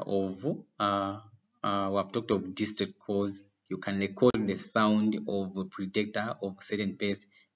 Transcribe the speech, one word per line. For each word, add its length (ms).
of, 400
uh, 420
uh, 280
we 60
have 160
talked 180
of 240
distress 440
calls. 480
You 100
can 200
record 480
the 120
sound 600
of 280
a 80
predator 760
of 180
certain 360
pests 300